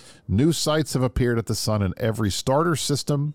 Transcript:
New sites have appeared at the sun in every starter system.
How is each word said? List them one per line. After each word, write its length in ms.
New 240
sites 420
have 80
appeared 380
at 60
the 100
sun 260
in 160
every 320
starter 460
system. 600